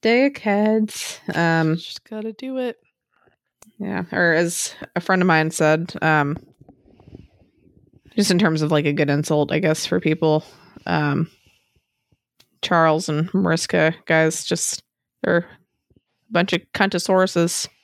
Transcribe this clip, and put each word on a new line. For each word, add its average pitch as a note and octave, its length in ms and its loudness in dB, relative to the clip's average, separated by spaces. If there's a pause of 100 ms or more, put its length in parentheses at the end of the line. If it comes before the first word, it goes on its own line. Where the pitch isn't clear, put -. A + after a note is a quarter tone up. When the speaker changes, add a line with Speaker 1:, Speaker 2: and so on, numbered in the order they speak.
Speaker 1:
Dickheads. A3 1160 0 (160)
Um, E3 420 2
Speaker 2:
Just - 300 -14
gotta G#3+ 260 -10
do C4 240 -10
it. B3 200 -6 (1000)
Speaker 1:
yeah, F#3 320 -6
or E3+ 220 2
as E3+ 420 -2 (200)
a F3 60 -4
friend F#3 220 0
of F#3 40 2
mine D#3+ 220 4
said, D#3 440 0 (100)
um, D3+ 340 0 (1800)
just G3+ 140 0
in F3+ 80 2
terms D#3+ 240 2
of, D3+ 100 0
like, D3+ 140 2
a C#3+ 80 0
good D3 160 0
insult, D3 420 0
I D#3 80 0
guess, D#3 280 0
for F3+ 120 0
people, D#3 440 0 (420)
um, D3+ 460 0 (1300)
Charles E3 480 2
and D#3 240 -2
Mariska E3 600 0 (100)
guys D#3+ 400 0
just, - 380 -4 (400)
they're F3 160 2
a - 580 -16 (340)
bunch F#3+ 220 0
of E3 80 -2 (120)
cuntosauruses. F#3 960 0 (160)